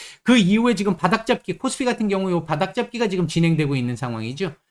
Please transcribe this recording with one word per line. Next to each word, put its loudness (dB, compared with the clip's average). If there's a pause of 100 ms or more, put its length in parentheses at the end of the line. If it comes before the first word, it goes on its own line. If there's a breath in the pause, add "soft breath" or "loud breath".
(220 loud breath)
그 4
이후에 4
지금 0
바닥 0
잡기, -2
코스피 -4
같은 0
경우 0
요 0
바닥 -2
잡기가 -2
지금 0
진행되고 2
있는 -2
상황이죠. -6 (160)